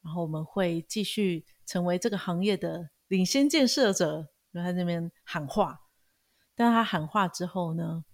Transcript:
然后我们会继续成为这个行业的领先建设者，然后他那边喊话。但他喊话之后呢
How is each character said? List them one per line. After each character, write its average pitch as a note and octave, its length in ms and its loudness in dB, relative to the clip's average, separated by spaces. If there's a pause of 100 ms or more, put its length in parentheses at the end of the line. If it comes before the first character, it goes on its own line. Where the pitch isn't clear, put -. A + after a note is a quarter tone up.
然 D#3+ 100 -12
后 E3+ 120 -4
我 E3 40 -2
们 D#3 160 -4
会 E3+ 460 -2
继 G#3+ 140 -2
续 F#3 420 0 (220)
成 F3 180 -2
为 F3+ 140 2
这 A#3 100 0
个 G3+ 80 -2
行 F3 260 -2
业 G3+ 140 2
的 E3 320 -6 (200)
领 F#3 140 2
先 C#4 240 4
建 C#4+ 200 4
设 A#3 260 4
者， D#3 340 -2 (240)
然 F3 140 -6
后 F3+ 60 -2
他 F3+ 40 -2
那 F3+ 80 0
边 E3+ 280 -2 (120)
喊 D3+ 240 -6
话。 D#3+ 340 -2 (760)
但 A#3 160 4
他 A3+ 120 4
喊 E3 240 -2
话 G3 200 2
之 F3+ 180 -4
后 E3+ 300 -2
呢 E3 280 -4 (100)